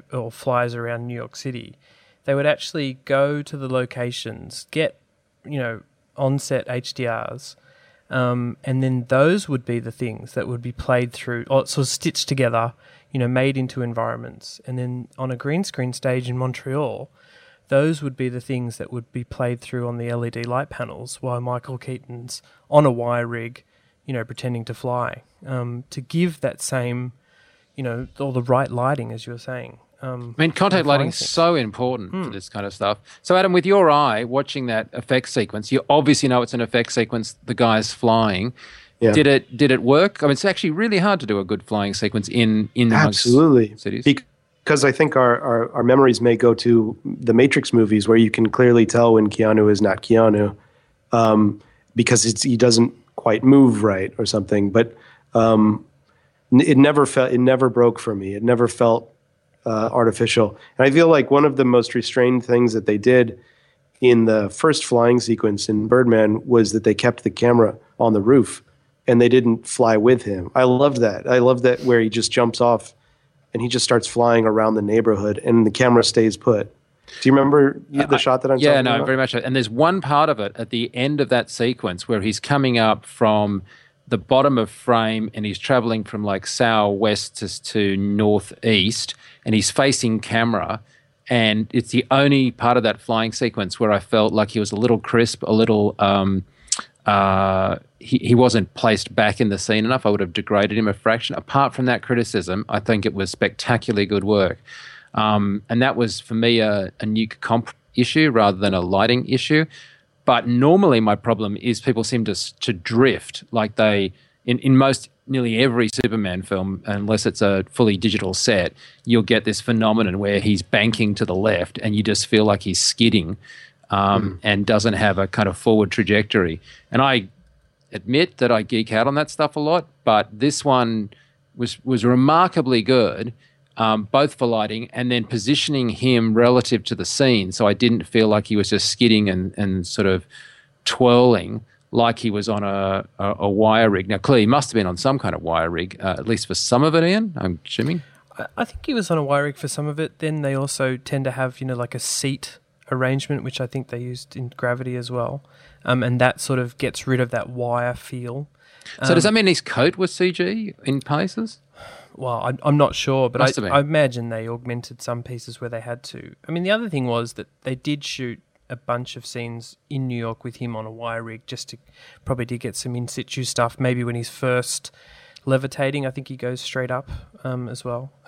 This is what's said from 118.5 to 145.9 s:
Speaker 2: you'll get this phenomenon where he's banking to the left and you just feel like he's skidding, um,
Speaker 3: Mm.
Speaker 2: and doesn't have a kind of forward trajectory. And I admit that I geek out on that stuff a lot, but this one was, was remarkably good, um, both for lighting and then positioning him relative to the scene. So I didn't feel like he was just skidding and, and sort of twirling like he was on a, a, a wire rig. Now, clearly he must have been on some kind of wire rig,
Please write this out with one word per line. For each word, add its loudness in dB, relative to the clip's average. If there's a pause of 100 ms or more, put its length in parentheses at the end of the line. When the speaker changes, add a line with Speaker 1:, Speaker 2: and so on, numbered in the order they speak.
Speaker 2:
you'll 4
get 0
this -4
phenomenon 0
where 0
he's 0
banking 0
to -2
the -2
left -2
and -4
you 0
just -2
feel 4
like 0
he's -4
skidding, 0 (540)
um, 2
Speaker 3:
Mm. -6
Speaker 2:
and 0
doesn't 2
have 0
a -2
kind -2
of -4
forward 2
trajectory. 0 (300)
And 0
I 0 (640)
admit -2
that 2
I 2
geek -4
out 2
on -2
that -4
stuff -4
a -6
lot, -2 (180)
but 2
this -2
one 0 (440)
was, -8
was 0
remarkably 2
good, 0 (440)
um, 0
both 2
for -2
lighting -4
and -4
then 0
positioning -2
him 2
relative 2
to -6
the -6
scene. 0
So 0
I 2
didn't 0
feel 2
like 2
he -2
was 0
just 0
skidding 2
and, -4
and -2
sort -2
of 0 (600)
twirling 2 (280)
like 2
he -2
was -4
on -2
a, -4 (120)
a, -4
a 0
wire 4
rig. 0
Now, -4
clearly 4
he 4
must 0
have -10
been 0
on -6
some -2
kind -4
of -10
wire -2
rig, -8